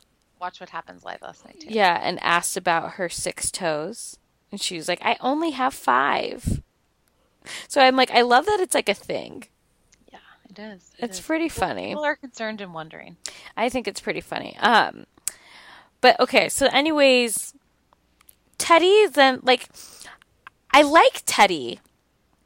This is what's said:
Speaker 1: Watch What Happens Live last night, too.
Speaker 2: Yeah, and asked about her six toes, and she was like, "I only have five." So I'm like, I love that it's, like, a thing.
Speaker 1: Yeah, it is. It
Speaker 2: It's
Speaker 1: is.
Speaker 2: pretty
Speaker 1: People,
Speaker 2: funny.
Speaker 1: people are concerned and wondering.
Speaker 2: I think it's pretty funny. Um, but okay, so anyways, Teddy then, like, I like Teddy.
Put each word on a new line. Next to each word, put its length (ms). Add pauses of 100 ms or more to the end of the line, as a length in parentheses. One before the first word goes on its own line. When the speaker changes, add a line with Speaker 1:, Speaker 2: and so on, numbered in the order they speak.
(400)
Speaker 1:
Watch 220
What 80
Happens 340
Live 180
last 240
night, 140
too. 100
Speaker 2:
Yeah, 320
and 220
asked 320
about 360
her 180
six 420
toes, 680 (360)
and 80
she 160
was 100
like, 160
"I 160
only 320
have 220
five." 880 (1080)
So 140
I'm 160
like, 140
I 100
love 240
that 160
it's, 120
like, 140
a 60
thing. 500 (720)
Speaker 1:
Yeah, 60 (300)
it 100
is. 380
It 80
Speaker 2:
It's 140
Speaker 1:
is. 60
Speaker 2:
pretty 240
Speaker 1:
People, 180
Speaker 2:
funny. 220
Speaker 1:
people 160
are 100
concerned 460
and 120
wondering. 440 (400)
Speaker 2:
I 100
think 180
it's 140
pretty 220
funny. 380
Um, 480 (920)
but 220
okay, 260
so 200
anyways, 840 (1040)
Teddy 500
then, 360
like, 240 (1040)
I 120
like 420
Teddy. 540 (680)